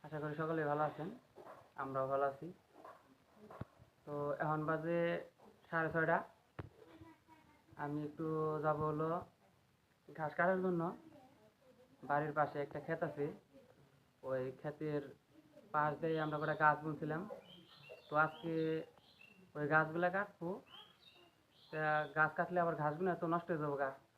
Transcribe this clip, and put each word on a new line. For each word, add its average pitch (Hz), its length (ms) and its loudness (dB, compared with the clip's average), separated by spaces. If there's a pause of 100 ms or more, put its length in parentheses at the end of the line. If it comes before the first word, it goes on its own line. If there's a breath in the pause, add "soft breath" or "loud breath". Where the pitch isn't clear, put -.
আশা 151 160 -8
করি 151 200 -4
সকলেই 160 300 0
ভালো 151 180 2
আছেন, 151 180 -8 (760)
আমরাও 135 300 0
ভালো 139 180 4
আছি। 151 160 -10 (1600)
তো 147 80 -6 (300)
এখন 156 160 2 (100)
বাজে 165 320 2 (680)
সাড়ে 165 240 0
ছয়টা। 165 240 4 (1700)
আমি 147 240 -2
একটু 160 200 -6 (380)
যাব 151 140 2 (100)
হলো 156 200 0 (1080)
ঘাস 156 220 -2
কাটার 185 260 4
জন্য। 175 160 2 (1300)
বাড়ির 147 280 2
পাশে 147 280 2
একটা 147 200 -8
ক্ষেত 165 240 -2
আছে, 143 160 -2 (1040)
ওই 131 120 0 (180)
ক্ষেতের 147 420 -4 (720)
পাশ 151 180 4 (100)
দিয়ে 160 240 0
আমরা 151 160 -2
কটা 156 220 0
গাছ 151 220 8
বুনছিলাম। 156 360 -2 (840)
তো - 60 -6 (120)
আজকে 160 280 -4 (1040)
ওই 147 160 0
গাছগুলা 160 420 4
কাটবো। 196 340 -4 (1200)
তা 156 120 -2 (340)
গাছ 156 200 6
কাটলে 175 260 2
আবার 170 200 2
ঘাসগুলো 156 260 2 (120)
তো 175 120 -2
নষ্ট 170 180 0
হয়ে 156 140 0
যাবো 143 180 0
গা। 135 80 0 (260)